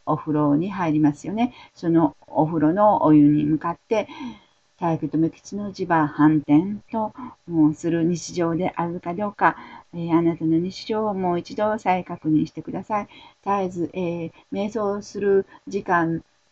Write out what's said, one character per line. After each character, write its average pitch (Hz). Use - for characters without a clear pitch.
お 156
風 151
呂 147
に 175
入 180
り 151
ま 143
す -
よ 165
ね。 233
そ 170
の 165
お 156
風 165
呂 151
の 208
お 156
湯 147
に 147
向 151
か 170
っ 175
て、 208
体 165
育 160
と 151
目 160
吉 -
の 202
磁 190
場 160
反 156
転 160
と、 214
う 160
ん、 156
す 170
る 165
日 170
常 170
で 180
あ 170
る 170
か 175
ど 208
う 202
か、 165
え 170
ー、 170
あ 165
な 170
た 165
の 165
日 185
常 220
を 208
も 185
う 175
一 -
度 214
再 185
確 170
認 156
し -
て 160
く -
だ 180
さ 208
い。 -
絶 202
え 180
ず、 175
え 185
ー、 170
瞑 202
想 208
す 202
る 196
時 196
間 165